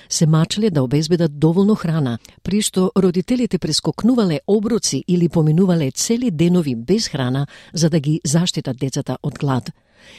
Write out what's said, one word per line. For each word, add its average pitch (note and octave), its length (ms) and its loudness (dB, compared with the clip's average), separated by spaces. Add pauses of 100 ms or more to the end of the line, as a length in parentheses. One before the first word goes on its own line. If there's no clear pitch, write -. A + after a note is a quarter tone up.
се - 180 0
мачеле E3 440 2
да D3 120 2
обезбедат D3+ 560 0
доволно F3+ 360 2
храна, D#3 440 -2 (240)
при G#3 200 -2
што F#3 340 0
родителите F#3+ 600 0
прескокнувале F#3 880 0
оброци G3+ 600 -2
или F3 200 2
поминувале D#3+ 600 2
цели A#3 400 -2
денови E3 460 2
без F3+ 320 -2
храна C3+ 380 -2 (260)
за D#3+ 180 0
да D#3+ 100 0
ги D3+ 240 0
заштитат D3+ 540 -2
децата C3 440 -4
од D3 160 -6
глад. C3+ 320 -2 (480)